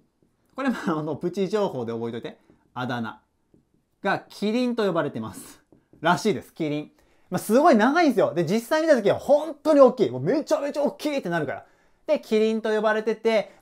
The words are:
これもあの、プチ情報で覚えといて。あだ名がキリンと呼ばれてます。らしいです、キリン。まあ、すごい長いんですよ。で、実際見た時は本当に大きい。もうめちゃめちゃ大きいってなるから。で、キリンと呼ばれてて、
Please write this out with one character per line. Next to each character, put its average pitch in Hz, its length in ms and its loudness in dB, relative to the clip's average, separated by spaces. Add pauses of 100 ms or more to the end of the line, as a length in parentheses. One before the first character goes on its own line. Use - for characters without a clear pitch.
(560)
こ 269 80 -6
れ 269 60 0
も 220 60 -2 (100)
あ 156 180 -2
の、 151 100 -6
プ 175 160 -6
チ 185 180 -4
情 202 200 0
報 127 160 -6
で 113 80 -6
覚 117 160 -6
え 117 40 -8
と 120 60 -8
い 113 40 -14
て。 170 160 -14 (360)
あ 127 120 -6
だ 123 140 -6
名 113 200 -10 (800)
が 185 260 -2
キ 208 240 -4
リ 247 140 0
ン 240 80 -2
と 220 120 0
呼 185 60 0
ば 165 120 0
れ 143 80 -4
て 117 80 -8
ま 110 140 -10
す。 - 260 -20 (400)
ら 165 180 4
し 214 120 0
い 170 40 2
で 110 80 -8
す、 - 120 -20
キ 160 140 -4
リ 147 100 -4
ン。 151 140 -12 (360)
ま 180 80 -4
あ、 - 20 0
す 208 180 0
ご 311 140 6
い 262 60 6
長 277 260 4
い 330 40 4
ん - 20 4
で 240 60 2
す 190 60 2
よ。 143 120 2
で、 165 120 0
実 214 260 -2
際 311 120 0
見 320 60 -2
た 294 80 6
時 220 140 2
は - 80 2
本 294 360 0
当 311 200 0
に 285 60 8
大 254 120 8
き 185 140 0
い。 117 40 -2
も 127 80 -6
う - 40 -6
め 247 200 0
ち - 100 -2
ゃ 302 60 0
め 285 140 -4
ち 302 60 -6
ゃ 285 40 0
大 285 100 0
き - 180 -6
い 277 80 -2
っ - 40 -8
て 190 60 -8
な 170 100 -2
る 147 80 -4
か 120 60 -6
ら。 95 140 -12 (400)
で、 302 140 0
キ - 180 0
リ 220 140 2
ン 220 100 -4
と 214 120 -2
呼 214 60 0
ば 214 140 2
れ 214 80 -2
て 220 120 -2
て、 226 480 -2